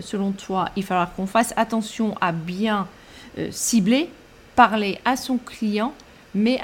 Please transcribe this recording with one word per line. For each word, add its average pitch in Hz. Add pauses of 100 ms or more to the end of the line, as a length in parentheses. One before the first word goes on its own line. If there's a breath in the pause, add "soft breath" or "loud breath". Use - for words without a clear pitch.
selon 196
toi, 190
il 196
va 190
falloir 175
qu'on 190
fasse 226
attention 220
à 180
bien, 180 (500 loud breath)
euh, 160
cibler, 240 (460)
parler 208
à 254
son 262
client, 220 (400 soft breath)
mais 214